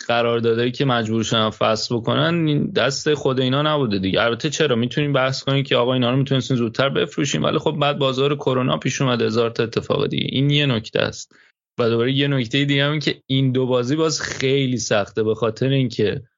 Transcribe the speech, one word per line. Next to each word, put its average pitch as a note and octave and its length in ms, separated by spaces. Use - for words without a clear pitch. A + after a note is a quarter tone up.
قراردادایی A#2 640
که C#3+ 140
مجبور A2+ 380
شدن A2 260
فسخ A2 420
بکنن، C3+ 560
این D3 240
دست C#3 420
خود C3+ 260
اینا C3 220
نبوده C#3+ 380
دیگه. F#2+ 220
البته A#2 280
چرا C#3+ 260
می‌تونیم C#3 380
بحث C3+ 300
کنیم C#3 200
که C3+ 120
آقا B2 180
اینا B2 180
رو C3+ 60
می‌تونستین C3+ 400
زودتر A#2+ 320
بفروشیم، D#3 540
ولی D#3 140
خب D#3 140
بعد C#3+ 260
بازار C3+ 380
کرونا C3+ 420
پیش - 240
اومد، B2 200
هزار A2+ 280
تا A#2 140
اتفاق G#2+ 440
دیگه. - 220
این C#3 200
یه D3 160
نکته A2+ 340
است. - 360
و A#2 100
دوباره A#2 240
یه C#3 140
نکته C#3 380
دیگه C#3+ 200
هم D3+ 140
که - 260
این C3+ 260
دو B2+ 140
بازی B2 300
باز D#3+ 260
خیلی C3+ 560
سخته، G#2+ 460
به G#2+ 120
خاطر A#2 340
اینکه A#2 520